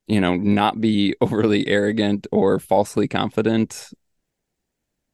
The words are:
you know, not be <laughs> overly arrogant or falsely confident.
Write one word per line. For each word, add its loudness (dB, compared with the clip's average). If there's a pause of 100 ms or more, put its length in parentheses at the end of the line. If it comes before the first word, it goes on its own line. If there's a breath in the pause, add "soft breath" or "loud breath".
you 0
know, 2
not 0
be 0
<laughs> -6
overly 0
arrogant 0
or 2
falsely 0
confident. -2 (1200)